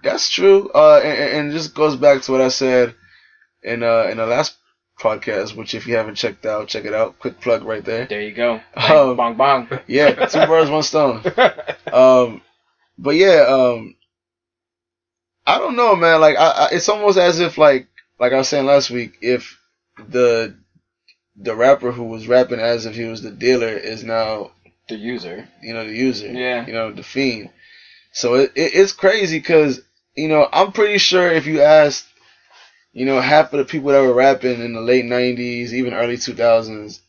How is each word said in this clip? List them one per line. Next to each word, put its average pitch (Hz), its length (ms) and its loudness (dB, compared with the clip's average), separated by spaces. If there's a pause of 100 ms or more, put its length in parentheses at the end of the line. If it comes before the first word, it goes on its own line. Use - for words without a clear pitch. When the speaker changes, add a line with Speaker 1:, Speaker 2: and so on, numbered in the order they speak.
Speaker 1:
that's 120 260 -4
true. 196 420 2
Uh, 151 300 8
and, 135 160 -2
and, 143 200 -4
and 147 140 -6
just 156 220 -8
goes 151 220 0
back 135 260 2
to 131 100 -6
what 131 80 0
I 131 80 2
said 127 460 0 (720)
in, 117 180 -6
uh, 113 280 2
in 110 80 -8
the 113 80 -4
last 127 280 -2 (460)
podcast, 107 540 -4
which 113 200 -14
if 110 120 -12
you 117 100 -4
haven't 107 180 -6
checked 107 320 -8
out, 107 220 -6
check 104 180 -10
it 104 80 -8
out. 110 240 -4
Quick - 220 -12
plug 113 240 -4
right 107 200 -8
there. 117 220 -8
Speaker 2:
There 104 160 -10
you 104 100 -12
go. 117 280 -4 (160)
Speaker 1:
Um, 135 400 2
Speaker 2:
Bang, 117 200 -2
bang, 131 300 0
bang. 131 200 -10
Speaker 1:
yeah, 139 260 2 (140)
two - 200 0
birds, 156 240 2
one 151 120 -2
stone. 139 400 -2 (340)
Speaker 2:
<laughs> - 360 -12
Speaker 1:
Um, 127 480 4 (580)
but 143 160 -2
yeah, 175 340 6
um, 123 460 0 (1500)
I 196 120 0
don't 254 180 -6
know, 233 200 2
man. 165 240 4
Like, 151 160 6
I, 156 140 4
I, - 220 0
it's 175 160 -2
almost 208 300 2
as 175 220 2
if, 165 180 -4
like, 139 300 4 (300)
like 123 140 0
I 135 60 0
was 131 100 -2
saying 143 180 -2
last 139 240 2
week, 120 300 -10
if 123 380 -4 (500)
the, 113 480 0 (800)
the 107 180 -8
rapper 123 380 2
who 120 120 -10
was 110 220 -12
rapping 123 340 0
as 117 260 -4
if 107 80 -12
he 113 100 -10
was 113 180 -12
the 107 80 -14
dealer 117 380 -2
is 110 340 -10
now 110 480 -6 (380)
Speaker 2:
The 113 80 -12
user. 104 500 -12 (160)
Speaker 1:
you 113 120 -14
know, 113 120 -10
the 107 80 -12
user. 120 380 -4
Speaker 2:
Yeah. 123 340 -8
Speaker 1:
You 117 60 -14
know, 113 180 -6
the 104 120 -18
fiend. 123 480 -6 (600)
So 120 220 -2
it, 131 220 2
it, 156 180 -2
it's 196 180 4
crazy 190 480 -2
'cause, 151 400 2 (360)
you 156 120 -6
know, 151 240 2
I'm 196 200 0
pretty 208 260 0
sure 180 320 2
if 156 160 0
you 156 140 -2
asked, 151 460 4 (840)
you 127 120 -8
know, 135 160 0
half 151 320 2
of 143 60 -2
the 135 60 0
people 143 260 -6
that 139 100 6
were 127 140 4
rapping 127 480 2
in 117 100 -8
the 113 80 -8
late 123 240 2
nineties, 120 720 -4
even 123 180 -4
early 120 240 -4
two 123 180 -10
thousands 113 760 -2